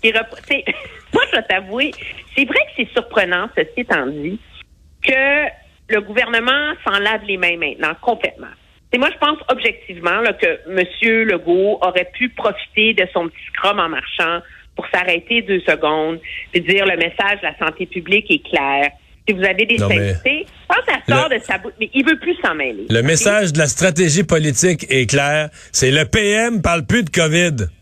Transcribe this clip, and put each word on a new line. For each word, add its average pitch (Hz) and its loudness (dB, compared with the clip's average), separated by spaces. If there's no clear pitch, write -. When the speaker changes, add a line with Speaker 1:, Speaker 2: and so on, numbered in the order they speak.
Speaker 1:
qu'ils 220 2
repre-, - -6
t'sais, - -2
<laughs> - -16
moi, 480 4
je - 0
vais 220 0
t'avouer, 202 -2
c'est 269 2
vrai 349 0
que 605 -2
c'est - -6
surprenant, 202 0
ceci 160 0
étant 160 -2
dit, 151 -6
que 277 2
le 214 2
gouvernement 233 0
s'en 196 0
lave 208 0
les 196 -4
mains 175 0
maintenant, 143 -4
complètement. - -4
T'sais, 247 0
moi, 294 4
je - -14
pense 302 2
objectivement, 185 -2
là, 226 2
que 170 0
Monsieur 220 2
Legault 190 2
aurait 180 0
pu 247 -2
profiter 214 -2
de 185 2
son 170 -2
petit - -16
scrum 202 0
en 170 0
marchant 165 -4
pour 175 -8
s'arrêter 180 0
deux 190 0
secondes 156 0
et 175 4
dire 190 2
le 185 2
message 196 0
de - -12
la 151 -6
santé 160 -4
publique 185 -2
est 151 0
clair. 139 0
Si 214 2
vous 185 -2
avez 196 0
des 226 0
Speaker 2:
Non, 101 0
mais 98 0
Speaker 1:
syndicats, 85 -4
je - -4
pense 440 0
que 453 -2
ça 269 0
sort 302 0
Speaker 2:
le 233 0
Speaker 1:
de - -10
sa 190 -4
bouche, 190 -10
mais 220 -4
il 269 2
veut 320 4
plus 349 -2
s'en 175 0
mêler. 120 -6
Speaker 2:
le 113 4
Speaker 1:
Ok ? 120 2
Speaker 2:
message 180 2
de 156 2
la 151 4
stratégie 175 2
politique 156 2
est 131 2
clair. 143 2
C'est 131 2
le 151 4
P 208 2
M 226 0
parle 170 0
plus 226 2
de 156 -4
covid. 160 2